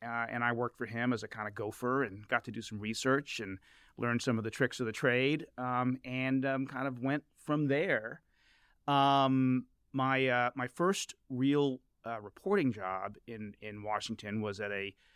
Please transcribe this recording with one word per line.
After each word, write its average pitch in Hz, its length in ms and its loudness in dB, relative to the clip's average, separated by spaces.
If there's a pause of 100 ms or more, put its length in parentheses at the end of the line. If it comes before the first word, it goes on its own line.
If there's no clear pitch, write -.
uh, 117 260 -4
and 117 140 -4
I 120 100 2
worked 120 240 -2
for 123 80 -4
him 120 260 0
as 107 120 -2
a 107 40 -10
kind 107 200 -8
of 104 80 -10
gopher 123 480 -2
and 104 240 -8
got 120 180 0
to 120 60 -8
do 113 100 -8
some 107 180 -10
research 131 600 0
and 95 180 -8 (400)
learned 120 240 0
some 117 160 2
of 110 60 -2
the 110 80 -4
tricks - 280 0
of 123 60 0
the 110 60 -2
trade, 131 540 2 (120)
um, 127 480 0
and, 131 400 0
um, 135 220 -2
kind 135 200 -6
of 127 120 -6
went 139 240 0 (200)
from 151 240 0
there. 139 540 0 (640)
Um, 135 800 6 (280)
my, 131 340 2
uh, 123 280 4
my 123 120 -2
first - 480 0 (140)
real, 135 500 2 (260)
uh, 113 160 -8
reporting 151 500 0
job 98 440 -6 (120)
in, 107 340 -10
in 104 200 -12
Washington 107 600 -4
was 104 180 -4
at 101 120 -4
a 98 220 -6 (220)